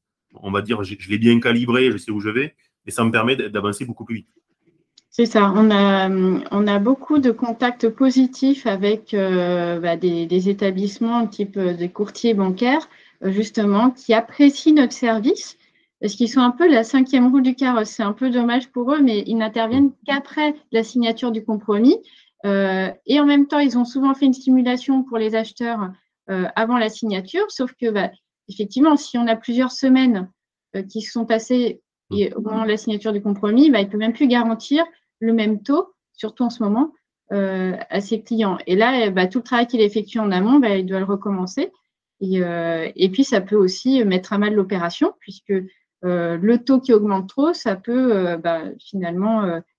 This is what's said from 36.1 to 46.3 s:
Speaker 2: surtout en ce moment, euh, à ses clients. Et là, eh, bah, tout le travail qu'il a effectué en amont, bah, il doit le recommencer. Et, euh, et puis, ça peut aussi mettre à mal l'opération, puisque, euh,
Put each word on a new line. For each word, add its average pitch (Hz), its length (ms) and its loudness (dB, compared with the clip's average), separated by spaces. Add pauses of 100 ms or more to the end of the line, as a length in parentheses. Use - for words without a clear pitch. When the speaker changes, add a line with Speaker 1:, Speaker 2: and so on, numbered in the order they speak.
Speaker 2:
surtout - 300 -8
en 233 80 0
ce - 100 -6
moment, 233 320 0 (400)
euh, 190 420 -2 (140)
à 185 120 -4
ses 220 200 -6
clients. 220 460 -2
Et 180 80 0
là, 233 320 2
eh, - 20 -2
bah, 180 160 0
tout 185 140 -2
le 233 40 -6
travail 240 220 0
qu'il 240 160 0
a - 20 4
effectué 208 360 -2
en 208 120 0
amont, 208 280 4
bah, 208 180 2
il 185 80 -2
doit 190 140 -4
le 190 60 -4
recommencer. 196 680 -4 (500)
Et, 185 220 0
euh, 170 520 -4
et 190 140 2
puis, 190 140 2
ça 220 180 0
peut 196 140 -2
aussi 214 500 2
mettre 185 260 -2
à 202 60 -2
mal 208 160 0
l'opération, 190 640 -2
puisque, - 340 -10 (520)
euh, 170 320 -2